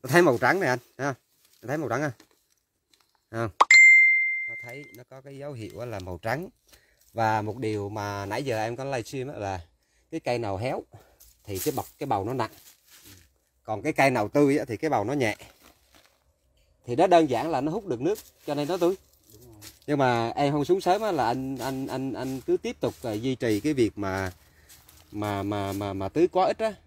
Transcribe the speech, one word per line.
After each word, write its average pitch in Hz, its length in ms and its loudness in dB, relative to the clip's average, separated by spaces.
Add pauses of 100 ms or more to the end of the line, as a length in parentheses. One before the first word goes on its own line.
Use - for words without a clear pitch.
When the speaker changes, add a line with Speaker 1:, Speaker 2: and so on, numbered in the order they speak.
Speaker 1:
nó 127 60 -12
thấy 165 140 6
màu 131 160 6
trắng 131 220 4
này 165 80 2
anh 127 100 2 (200)
ha. 135 160 -4 (480)
Nó 110 60 -14
thấy 143 100 -4
màu 147 100 -4
trắng 123 140 -2
ha. 147 80 -2 (1200)
Không? 113 200 -4 (960)
Nó - 140 -12
thấy 127 220 -14 (120)
nó 127 140 -20
có 131 100 -20
cái 139 180 -18
dấu 143 140 -12
hiệu 110 280 -12
á 120 60 -8
là 110 140 -10
màu 90 220 -10
trắng. 135 260 -4 (640)
Và 110 300 2
một 104 160 -8
điều 107 300 -4
mà 101 380 -6
nãy 110 180 -6
giờ 117 180 -2
em 117 140 -4
có 131 80 -10
livestream 131 440 -8
á 151 100 -12
là 98 220 -6 (500)
cái 160 100 -8
cây 120 180 -2
nào 101 180 -4
héo 127 260 -6 (600)
thì 95 140 -8
cái 147 180 -2
bọc, 110 100 -6 (120)
cái 139 80 -6
bầu 104 180 0
nó 120 100 -4
nặng. 113 160 -4 (1120)
Còn 104 180 -6
cái 156 100 -4
cây 139 180 4
nào 107 180 0
tươi 143 300 4
á 107 60 -2
thì 113 120 -6
cái 156 140 -2
bầu 110 140 2
nó 120 80 -2
nhẹ. 120 240 0 (1500)
Thì 120 100 -2
nó 311 100 6
đơn 165 240 6
giản 123 200 -2
là 139 100 0
nó 151 120 -4
hút 202 140 -6
được 123 140 -4
nước 180 180 -2 (280)
cho 147 80 -4
nên 143 140 -2
nó 175 80 -2
tươi. 190 180 2 (380)
Speaker 2:
Đúng - 200 -20
rồi. - 100 -20 (240)
Speaker 1:
Nhưng 143 120 0
mà 120 300 2
em 143 240 0
không 147 120 0
xuống 180 160 2
sớm 190 220 2
á 214 100 -2
là 135 140 0
anh, 131 320 -2
anh, 131 280 -4
anh, 131 260 -6
anh 127 280 -8
cứ 175 160 0
tiếp 226 240 -6
tục, 113 220 -2
à, 117 100 -4
duy 120 220 -2
trì 110 260 0
cái 151 140 0
việc 113 240 2
mà, 95 340 -2 (800)
mà, 104 300 -4
mà, 101 300 -4
mà, 101 200 -6
mà 95 160 -6
tưới 170 200 2
quá 185 180 2
ít - 120 -2
á 220 160 -4 (120)